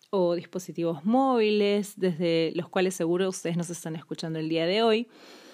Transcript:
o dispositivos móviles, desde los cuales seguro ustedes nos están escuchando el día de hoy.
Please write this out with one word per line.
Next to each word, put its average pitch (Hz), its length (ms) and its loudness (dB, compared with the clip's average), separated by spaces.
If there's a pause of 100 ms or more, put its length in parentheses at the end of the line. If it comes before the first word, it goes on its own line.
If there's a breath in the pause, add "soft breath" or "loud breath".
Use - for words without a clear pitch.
o 175 260 2
dispositivos 170 680 -6
móviles, 214 960 2
desde 165 560 2
los 175 140 -6
cuales 185 260 0
seguro 180 320 0
ustedes 170 300 -4
nos 170 120 -4
están 165 280 -8
escuchando 160 420 -8
el 156 80 -4
día 160 180 0
de 202 180 2
hoy. 233 260 2 (440 loud breath)